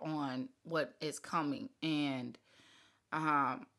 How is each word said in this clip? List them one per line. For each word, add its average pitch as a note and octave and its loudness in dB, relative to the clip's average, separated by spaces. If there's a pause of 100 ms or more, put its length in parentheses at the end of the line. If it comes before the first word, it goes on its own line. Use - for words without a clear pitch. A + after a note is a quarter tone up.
on C#3 -2 (140)
what D#3+ 0
is D3+ -4
coming D3+ -2 (140)
and, C#3 0 (800)
um, D3 2 (120)